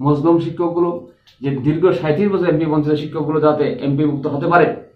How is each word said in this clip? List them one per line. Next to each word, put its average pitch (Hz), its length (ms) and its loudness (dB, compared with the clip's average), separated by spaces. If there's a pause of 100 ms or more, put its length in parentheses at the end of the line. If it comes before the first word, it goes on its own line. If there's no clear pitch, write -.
মজলুম 147 380 2
শিক্ষকগুলো, 170 680 -2 (340)
যে 139 80 -4
দীর্ঘ 156 420 2
সাঁইত্রিশ 190 400 0
বছর 175 140 0
এমপি 160 200 2
বঞ্চিত 151 280 0
শিক্ষকগুলো 151 480 -2
যাতে 147 400 0
এমপি 143 240 0
মুক্ত 143 220 -2
হতে 131 200 -4
পারে 170 280 4 (200)